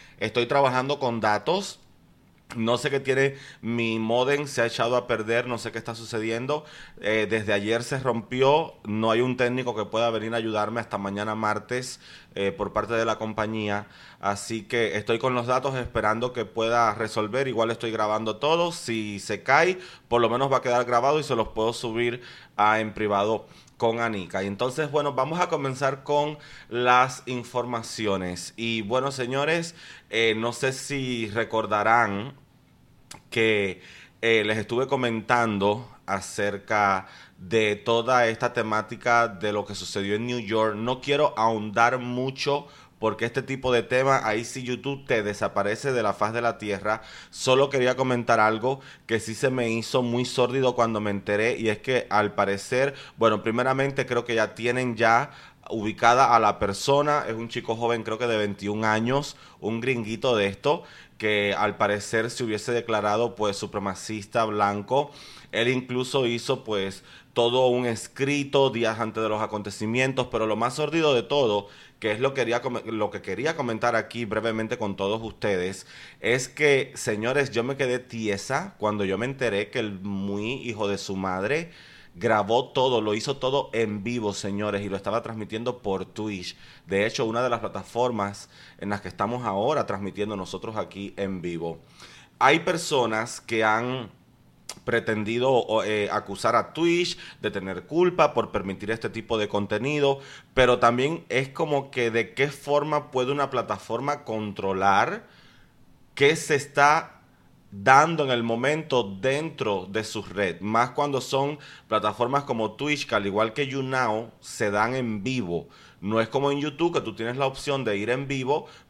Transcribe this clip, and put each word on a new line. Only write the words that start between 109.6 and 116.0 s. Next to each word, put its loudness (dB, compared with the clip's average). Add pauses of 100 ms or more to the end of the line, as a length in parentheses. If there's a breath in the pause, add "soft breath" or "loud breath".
de -4
su -6
red, -4
más 2
cuando 0
son -2 (300 loud breath)
plataformas 0
como -2
Twitch, -4
que 0
al 2
igual 0
que -2
YouNow, -2
se -4
dan 2
en -4
vivo. -4 (320 loud breath)
No 0